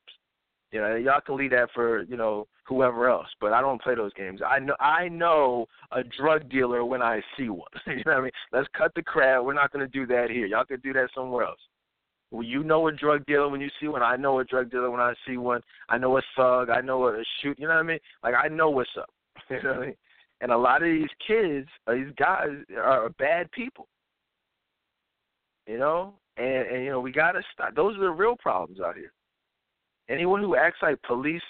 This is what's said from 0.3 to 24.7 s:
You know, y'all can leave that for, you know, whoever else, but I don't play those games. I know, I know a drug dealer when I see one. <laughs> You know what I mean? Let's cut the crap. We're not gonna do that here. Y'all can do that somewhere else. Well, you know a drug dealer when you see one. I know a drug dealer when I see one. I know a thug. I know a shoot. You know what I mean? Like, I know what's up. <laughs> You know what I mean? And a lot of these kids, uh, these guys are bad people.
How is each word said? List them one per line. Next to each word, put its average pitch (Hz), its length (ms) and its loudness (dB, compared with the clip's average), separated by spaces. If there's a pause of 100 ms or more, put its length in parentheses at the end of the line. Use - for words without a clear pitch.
You 107 80 -4
know, 107 140 0
y'all 135 260 2
can 135 160 -6
leave 135 140 0
that 123 220 4
for, 117 300 0
you 120 140 -10
know, 107 300 -2 (180)
whoever 127 440 2
else, 95 180 2 (120)
but 107 140 0
I 120 80 4
don't 135 200 -2
play 127 140 0
those 104 180 -4
games. 95 320 -10
I 135 140 0
know, 135 220 -2
I 160 260 2
know 156 600 2 (260)
a 127 100 -2
drug 143 460 0
dealer 123 340 0
when 123 180 -2
I 113 200 0 (160)
see 131 100 -4
one. 92 140 -6 (120)
<laughs> - 140 -14
You 127 180 -6
know 160 60 2
what 143 60 4
I 131 60 2
mean? 131 80 -4 (200)
Let's 135 160 0 (100)
cut 160 160 0
the 170 80 -6
crap. 131 420 4
We're 135 100 -2
not 143 180 2
gonna 139 160 -4
do 135 200 -6
that 120 220 2
here. 117 160 -2
Y'all 107 200 0
can 127 160 -10
do 135 100 -6
that 131 240 2
somewhere 127 300 -2
else. 85 140 -10 (720)
Well, 117 120 -8
you 123 220 -4
know 160 220 4
a 156 40 2
drug 147 340 0
dealer 143 220 2
when 139 140 -4
you 143 80 -6 (100)
see 151 80 -6
one. 139 160 -2
I 123 140 2
know 135 220 2
a 127 40 0
drug 127 260 -2
dealer 123 220 -2
when 123 80 -6
I 120 140 2 (120)
see 127 120 -6
one. 120 240 -2 (260)
I 117 100 0
know 127 200 4
a 131 40 2 (140)
thug. 127 340 4
I 117 120 2
know 127 260 0
a 113 160 -2 (180)
shoot. 143 160 -4
You 147 120 -6
know 165 60 4
what 160 40 4
I 160 40 0
mean? 165 160 -4 (220)
Like, 123 140 0
I 147 140 2
know 156 200 2
what's 131 200 0 (100)
up. - 100 -12 (200)
<laughs> - 200 -20
You 120 140 -6
know 127 60 -2
what 127 80 -2
I 127 80 -6
mean? 143 100 -10 (460)
And 123 100 0
a 117 60 4
lot 127 260 4
of 170 60 2
these 156 180 2 (180)
kids, 160 440 0 (180)
uh, 113 60 2
these 135 240 -4
guys 165 320 0 (280)
are 117 400 2
bad 160 360 0
people. 254 340 -12 (1800)